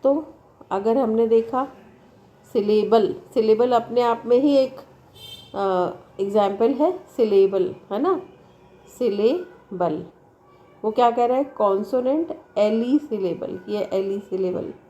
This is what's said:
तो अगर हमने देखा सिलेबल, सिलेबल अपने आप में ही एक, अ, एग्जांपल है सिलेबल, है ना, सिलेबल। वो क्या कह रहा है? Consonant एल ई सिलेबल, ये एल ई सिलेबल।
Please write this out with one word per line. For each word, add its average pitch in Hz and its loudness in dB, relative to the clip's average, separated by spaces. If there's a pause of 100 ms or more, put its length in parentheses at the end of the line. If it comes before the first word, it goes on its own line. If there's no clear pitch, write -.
तो 285 0 (380)
अगर 208 -2
हमने 226 0
देखा 226 0 (840)
सिलेबल, 214 2 (180)
सिलेबल 220 2
अपने 233 0
आप 233 0
में 240 4
ही 285 4
एक, 262 0 (800)
अ, 190 -2 (300)
एग्जांपल 202 0
है 320 0 (180)
सिलेबल, 196 2 (160)
है 202 -4
ना, 359 0 (760)
सिलेबल। 202 -2 (760)
वो 214 -2
क्या 240 2
कह 233 0
रहा 247 0
है? 277 -4
Consonant 247 0 (240)
एल 214 2
ई 269 4
सिलेबल, 190 -4 (100)
ये 208 -4
एल 196 -2
ई 196 -4
सिलेबल। 185 -6 (160)